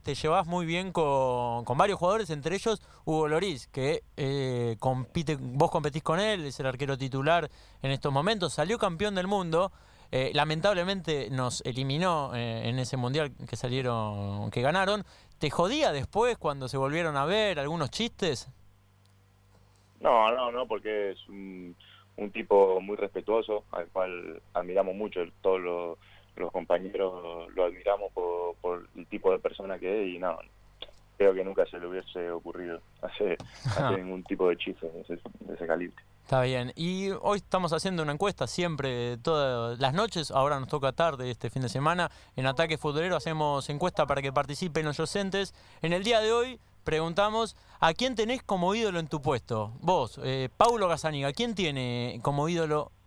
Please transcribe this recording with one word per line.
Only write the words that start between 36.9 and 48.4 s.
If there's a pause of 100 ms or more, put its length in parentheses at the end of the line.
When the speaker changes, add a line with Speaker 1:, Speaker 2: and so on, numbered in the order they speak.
Speaker 1:
hoy
estamos
haciendo
una
encuesta
siempre,
todas
las
noches,
ahora
nos
toca
tarde
este
fin
de
semana, (240)
en
Ataque
Futbolero
hacemos
encuesta
para
que
participen
los
oyentes. (280)
En
el
día
de
hoy (240)
preguntamos: (200)
¿a
quién
tenés